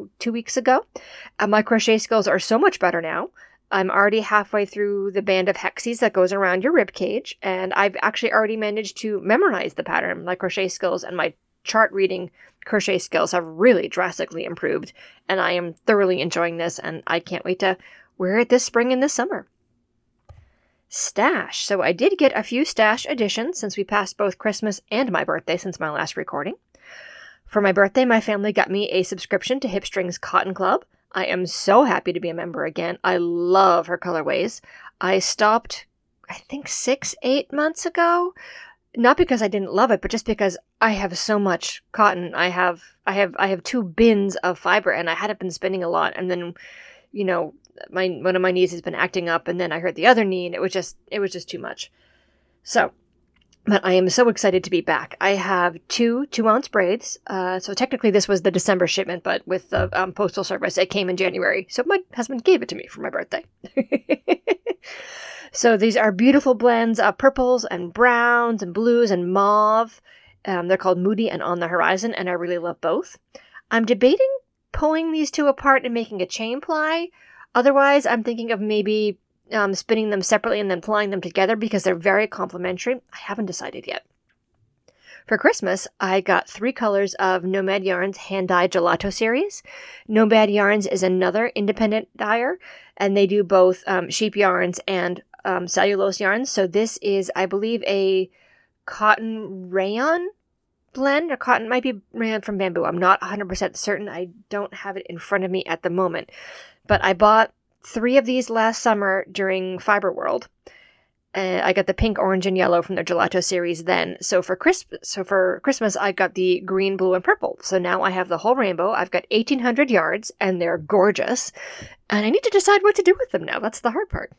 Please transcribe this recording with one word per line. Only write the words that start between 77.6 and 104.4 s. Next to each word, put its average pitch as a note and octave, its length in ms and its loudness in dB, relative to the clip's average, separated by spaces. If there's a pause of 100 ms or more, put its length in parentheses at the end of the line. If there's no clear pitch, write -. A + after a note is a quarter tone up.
I'm A#3 180 0
thinking A#3 280 -4
of G3+ 100 -2
maybe, G#3+ 560 0 (340)
um, G3+ 220 0
spinning A3 360 0
them G3+ 120 0
separately G#3 400 0
and G3 100 -2
then F3 80 -2
plying G#3 300 -2
them G3 100 -4
together F#3+ 380 0
because G#3+ 260 -2
they're F#3 120 2
very G3 320 2
complementary. F#3 760 -6 (100)
I - 60 -20
haven't G3+ 300 -6
decided - 400 -10
yet. - 180 -8 (1200)
For A3 100 0
Christmas, F#3+ 480 0 (140)
I F#3+ 220 0
got F#3 280 0
three A3 220 -4
colors G3+ 440 0
of F#3 280 0
Nomad F#3+ 400 -2
Yarns F#3+ 320 -2
hand-dyed F#3 560 0
gelato E3+ 400 0
series. B3+ 520 -2 (440)
Nomad G#3+ 420 4
Yarns G3+ 380 2
is F#3+ 160 -2
another F#3 520 2
independent G#3+ 600 0
dyer, A#3 420 -2 (380)
and G3 220 2
they G3 100 6
do G3+ 160 2
both, F#3 420 6
um, F3+ 240 -2
sheep G#3+ 280 -2
yarns F3+ 500 2
and, F3+ 340 -2 (220)
um, F3+ 240 -2
cellulose G3 520 0
yarns. G#3+ 320 -2
So F#3+ 160 0
this G#3 300 -2
is, G3 380 -2
I F#3+ 100 0
believe, G3+ 380 -4
a F#3+ 460 0 (560)
cotton G#3+ 840 -2
rayon A#3+ 600 -2 (640)
blend, C#4 380 0
or B3+ 60 -4
cotton, A3+ 320 0
might B3 140 0
be A#3 180 -4 (120)
rayon A3 280 -2
from G#3 160 -6
bamboo. E3+ 280 -2
I'm E3 120 -2
not F#3 240 4
a - 40 -8
hundred G3 240 -8
percent F#3 280 -6
certain. G#3 320 -6
I F3+ 200 -10 (200)